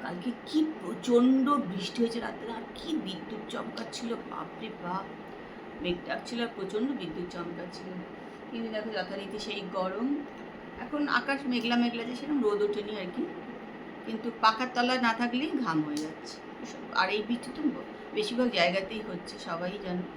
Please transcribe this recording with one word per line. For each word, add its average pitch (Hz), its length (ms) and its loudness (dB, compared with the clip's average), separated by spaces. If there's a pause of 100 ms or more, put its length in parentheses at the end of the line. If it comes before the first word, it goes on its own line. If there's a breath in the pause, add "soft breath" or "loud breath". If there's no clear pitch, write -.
কালকে 240 280 -4 (160)
কি 302 120 4 (220)
প্রচণ্ড 247 640 8 (260)
বৃষ্টি - 300 -2
হয়েছে 226 240 2
রাত্রে, 208 240 -4 (100)
আর 208 60 -8 (120)
কি - 120 -8 (160)
বিদ্যুৎ 190 360 -6 (120)
চমকাচ্ছিল, - 560 -4 (220)
বাপরে 165 360 -8 (160)
বাপ, 185 220 -2 (760)
মেঘ 175 160 2 (100)
ডাকছিল - 380 -4
আর 233 120 -4
প্রচণ্ড 208 300 0 (120)
বিদ্যুৎ 175 360 -4
চমকাচ্ছিল। 175 540 -6 (600 loud breath)
কিন্তু 226 260 -4
দেখো 214 220 -2
যথারীতি 196 400 -4 (100)
সেই 202 140 -4 (160)
গরম। 190 300 0 (760)
এখন 294 180 0 (180)
আকাশ 269 200 0 (120)
মেঘলা 240 320 4
মেঘলা 233 260 2
যে 247 100 -4
সেরকম 302 260 2
রোদ 208 200 6
ওঠেনি 208 360 0
আর 180 140 -2
কি, - 80 2 (840)
কিন্তু 226 220 -2 (160)
পাখার 220 320 6
তলা 247 200 6 (120)
না 226 120 6
থাকলেই 247 320 2 (120)
ঘাম 160 140 4 (100)
হয়ে 147 180 -2
যাচ্ছে। - 300 -8 (640)
আর 190 160 6
এই 214 120 2
বৃষ্টি 240 280 -2
তো 320 60 -6 (540)
বেশিরভাগ 240 340 2 (100)
জায়গাতেই 190 500 2
হচ্ছে, 180 260 -6 (120)
সবাই 180 240 -2 (140)
জানো। 180 180 -2 (140)